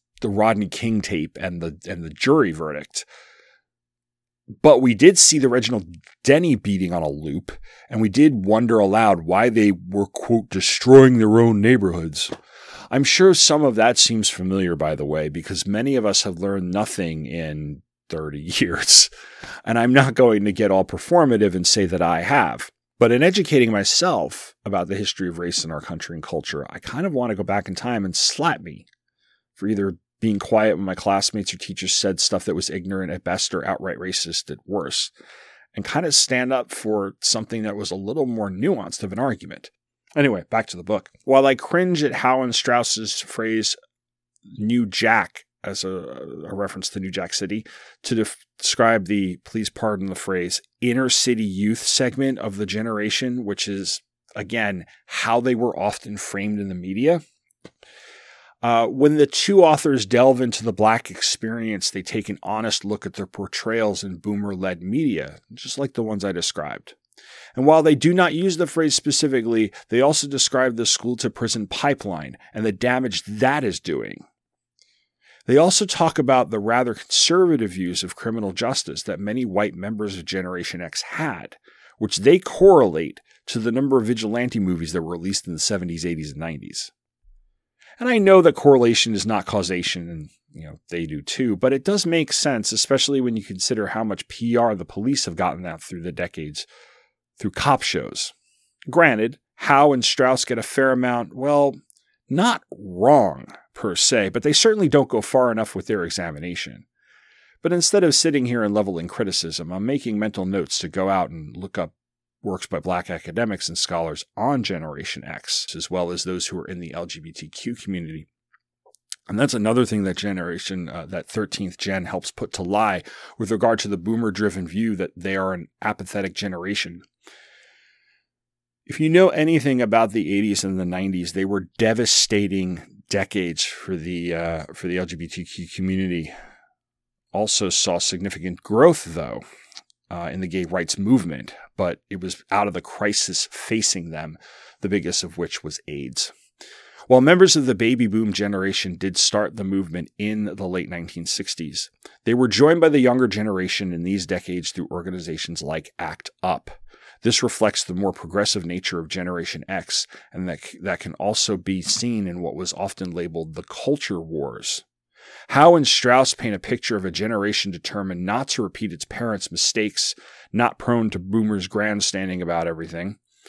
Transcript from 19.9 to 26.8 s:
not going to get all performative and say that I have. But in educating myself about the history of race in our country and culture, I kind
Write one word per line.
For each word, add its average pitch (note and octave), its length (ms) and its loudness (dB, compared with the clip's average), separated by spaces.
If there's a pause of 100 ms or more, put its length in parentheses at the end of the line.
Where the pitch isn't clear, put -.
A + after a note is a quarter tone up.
not C3+ 220 6
going A2 300 6
to G#2 60 2
get G2+ 200 2
all F#2+ 140 4
performative A2+ 680 4
and F2+ 100 0
say G2+ 200 4
that F2 160 0
I E2+ 200 2
have. G2+ 480 0 (280)
But A#2 160 6
in B2+ 100 4
educating D3+ 480 4
myself G#2 840 0 (100)
about F#2 240 -2
the G2 60 -4
history F#2+ 340 -4
of E2+ 100 -10
race F2 240 -4
in E2 80 -8
our D2+ 80 -8
country E2 360 -12
and E2 80 -12
culture, C#2+ 460 -6
I - 100 -14
kind D#3 260 -6